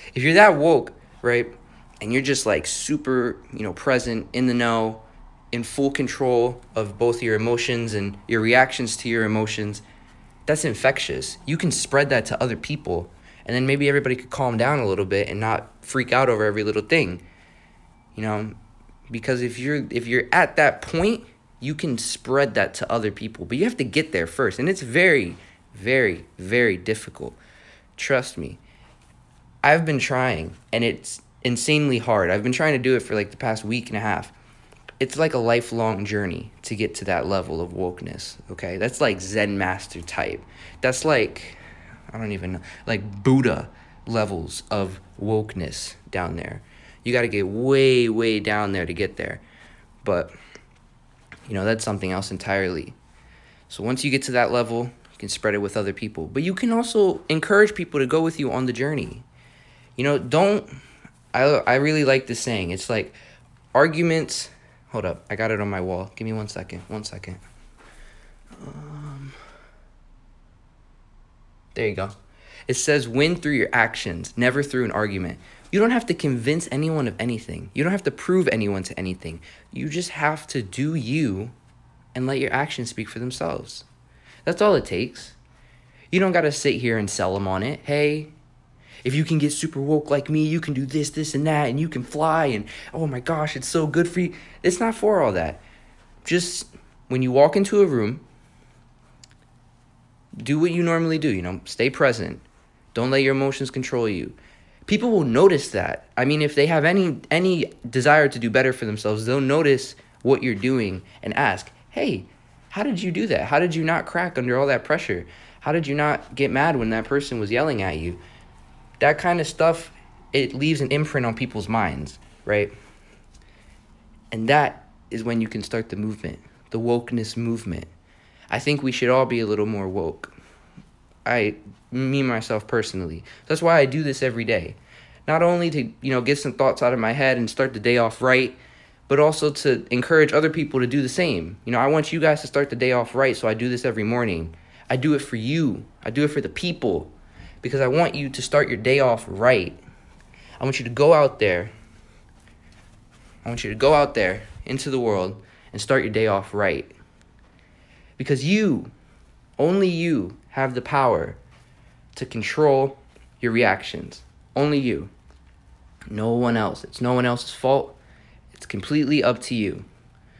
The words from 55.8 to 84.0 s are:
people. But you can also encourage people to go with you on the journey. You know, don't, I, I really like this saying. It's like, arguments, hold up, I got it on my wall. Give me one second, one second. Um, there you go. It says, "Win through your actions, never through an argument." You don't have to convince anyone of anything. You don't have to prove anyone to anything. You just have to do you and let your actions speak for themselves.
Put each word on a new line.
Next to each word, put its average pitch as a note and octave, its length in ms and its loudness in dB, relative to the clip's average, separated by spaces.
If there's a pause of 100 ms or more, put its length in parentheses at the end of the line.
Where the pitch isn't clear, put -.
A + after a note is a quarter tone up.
people. D#2+ 340 -8
But C3+ 160 -4
you F#3 100 -2
can A3+ 180 0
also A3+ 560 2
encourage G#3 460 4
people D#3+ 260 -4
to C3+ 60 2
go D#3 160 2
with D#3+ 180 -2
you C3 120 -2
on C3 160 0
the B2 60 -2
journey. A#2 500 -4 (720)
You B2 80 -2
know, C#3+ 160 2
don't, E3 500 2 (640)
I, A#2+ 100 2
I C3+ 320 4
really D3 300 2
like C3+ 220 2
this A#2+ 120 -6
saying. G2+ 300 -4
It's F#2+ 180 -6
like, A2 260 -4 (600)
arguments, D#3+ 760 2 (400)
hold G#2+ 160 -6
up, E2+ 240 -6
I G#2+ 60 -6
got A2 140 -2
it G#2+ 100 -2
on G2+ 100 -4
my F#2+ 120 -4
wall. F#2 340 -6
Give A2+ 100 -10
me A2+ 80 -4
one G#2+ 160 -6
second, F2+ 380 -12
one G#2+ 160 -10
second. F#2 360 -14 (1200)
Um, D3 720 -14 (2500)
there A2+ 140 -2
you G2+ 80 -4
go. G2 160 -6 (560)
It B2+ 80 -2
says, C#3+ 320 2
"Win D3 280 2
through D3+ 180 -2
your A2+ 200 2
actions, A2 640 -2
never B2+ 240 2
through C3 240 -2
an G2+ 60 -4
argument." F#2+ 480 -4 (320)
You F#3+ 80 2
don't A#3 120 6
have A#3+ 160 0
to F3 60 -2
convince D3+ 580 0
anyone D3+ 360 0
of F#2+ 100 -6
anything. A2 560 -6
You C3+ 100 -2
don't F3+ 100 2
have G3 100 -2
to C3 80 0
prove F3+ 380 2
anyone G2+ 340 0
to - 160 -10
anything. F2+ 420 -8 (300)
You D3 160 -8
just E3+ 240 -6
have D3+ 360 -2
to C3+ 140 -4
do C3+ 340 -4
you A#2+ 560 -2 (600)
and B2+ 140 -2
let C3+ 120 -2
your C#3 120 -2
actions B2+ 380 -4
speak - 200 -10
for - 100 -12
themselves. A#2 640 -8 (580)